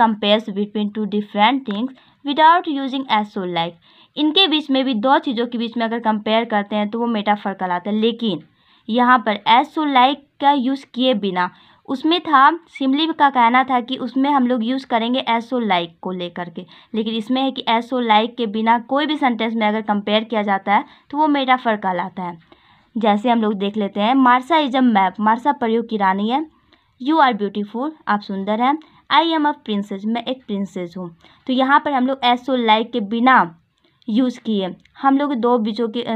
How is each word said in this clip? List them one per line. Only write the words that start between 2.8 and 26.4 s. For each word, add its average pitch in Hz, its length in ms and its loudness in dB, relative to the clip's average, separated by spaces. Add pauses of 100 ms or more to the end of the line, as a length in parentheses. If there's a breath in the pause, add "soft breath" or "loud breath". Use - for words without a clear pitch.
as 208 240 0
so 185 180 -4
like। 170 240 -4 (380 soft breath)
इनके 311 300 2
बीच 302 240 -2
में 262 140 2
भी 269 80 -2
दो 262 260 2
चीज़ों 233 280 -4
के 240 100 -8
बीच 226 200 -6
में 233 80 -2
अगर 226 140 -4
कंपेयर 220 460 0
करते 208 300 -4
हैं 208 140 -2
तो 226 100 -6
वो 233 80 -2
मेटाफर 208 460 -2
कहलाता 185 360 -4
है, 208 60 -2
लेकिन 220 480 -2 (460 soft breath)
यहाँ 240 380 4
पर 208 220 -2
as 269 260 4
so 311 120 -2
like 269 340 2 (200)
का 285 100 4
यूज़ 269 420 -2
किए 254 200 0
बिना, 185 360 -2 (400 soft breath)
उसमें 311 320 0
था 285 280 4 (200)
सिमिली 277 400 0
का 302 200 2
कहना 254 340 4
था 254 180 0
कि 254 160 -8
उसमें 269 320 -2
हम 262 180 2
लोग 240 160 0
यूज़ 262 240 -2
करेंगे 247 420 -2
as 226 140 0
so 247 180 -4
like 180 260 0 (140)
को 185 100 -8
लेकर 175 380 -8
के, 170 160 -14 (300 loud breath)
लेकिन 220 180 -2
इसमें 240 280 -2
है 269 100 0
कि - 180 -8
as 233 160 0
so 247 160 -2
like 226 360 2
के 240 100 -2
बिना 220 320 0
कोई 269 260 -2
भी 302 120 -2
सेंटेंस 233 380 -2
में 220 120 0
अगर 214 140 0
कंपेयर 214 420 0
किया 220 180 -2
जाता 202 340 0
है 277 100 0 (240 loud breath)
तो 285 80 -6
वो 311 100 4
मेटाफर 254 480 2
कहलाता 185 480 -6
है। 175 140 -10 (580 soft breath)
जैसे 214 340 2
हम 233 120 2
लोग 214 120 0
देख 202 240 -4
लेते 202 220 -4
हैं, 220 160 2
"मार्शा 262 420 4
is 277 180 0
a 262 120 2
map", 190 320 2
मार्शा 233 320 2
परियों 233 320 -2
की 220 140 -6
रानी 196 320 0
है। 285 160 -2 (560 soft breath)